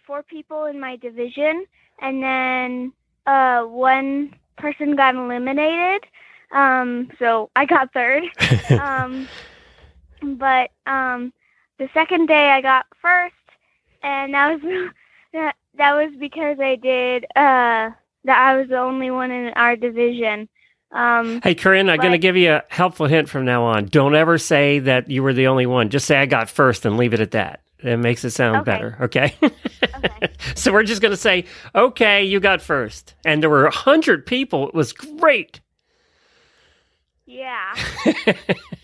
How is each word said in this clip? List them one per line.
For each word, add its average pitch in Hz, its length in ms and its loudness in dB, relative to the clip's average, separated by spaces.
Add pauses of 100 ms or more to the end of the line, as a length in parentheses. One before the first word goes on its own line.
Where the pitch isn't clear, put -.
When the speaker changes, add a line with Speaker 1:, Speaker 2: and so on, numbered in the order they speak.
Speaker 1:
four 285 160 -10
people 302 440 -10
in 294 120 -8
my 262 180 -12
division, 247 680 -4 (340)
and 269 220 -6
then, 254 720 -4 (340)
uh, 262 380 4
one 269 680 -2 (220)
person 294 400 -4
got 262 200 2
eliminated, 294 880 -2 (480)
um, 254 640 0
so 226 380 0
I 269 100 2
got 269 260 2
third. 262 380 0
Speaker 2:
<laughs> - 400 0
Speaker 1:
Um, 262 580 -2 (920)
but, 262 480 -2 (160)
um, 254 460 -4 (460)
the 269 160 -8
second 330 320 2
day 294 240 4
I 269 100 4
got 262 240 2 (160)
first, 359 340 0 (680)
and 277 320 -6
that 285 280 0
was, 359 280 -6 (220)
<laughs> - 200 -20
that, 311 240 -6 (200)
that 285 180 2
was 302 240 0
because 294 420 -6
I 269 160 0
did, 247 480 -2 (120)
uh, 240 540 2 (340)
that 254 140 4
I 262 180 6
was 262 120 -2
the 254 100 -2
only 254 320 -4
one 254 200 -4
in 247 240 -6
our 240 220 2
division. 226 680 -4 (460)
Um, 233 500 0
Speaker 2:
Hey, 180 120 2
Corinne, 190 340 2
I'm 165 80 2
Speaker 1:
but 151 60 0
Speaker 2:
gonna 180 160 2
give 180 180 2
you 175 160 4
a 151 160 0
helpful 180 380 -2
hint 147 240 2
from 135 160 -4
now 123 180 2
on. 110 220 0
Don't 143 280 4
ever 160 240 4
say 143 420 2
that 127 300 0
you 135 120 -2
were 135 100 2
the 131 140 2
only 131 200 2
one. 120 220 2
Just 123 180 -2
say, 147 120 4
"I 139 80 2
got 123 240 0
first," 131 340 2
and 107 140 0
leave 120 160 2
it 110 60 2
at 110 100 -2
that. 104 300 -4 (180)
It 120 180 -2
makes 120 280 -2
it 123 60 -4
sound 113 280 0
Speaker 1:
Okay. 101 140 -4
Speaker 2:
better, 107 280 -6
okay? 135 380 0
<laughs> - 40 0
Speaker 1:
Okay. - 920 -4 (220)
Speaker 2:
So - 180 -2
we're 208 100 4
just 214 180 -2
gonna 208 160 2
say, 180 280 0 (300)
"Okay, 208 500 4
you 196 160 0
got 190 200 2
first." - 540 -6 (100)
And 156 180 2
there 156 80 4
were 143 160 6
a - 40 4
hundred 269 560 2
people. 247 420 -2
It - 60 -14
was 156 180 0
great. 277 680 -2 (1600)
Speaker 1:
Yeah. 247 500 -10 (300)
Speaker 2:
<laughs> - 300 0 (500)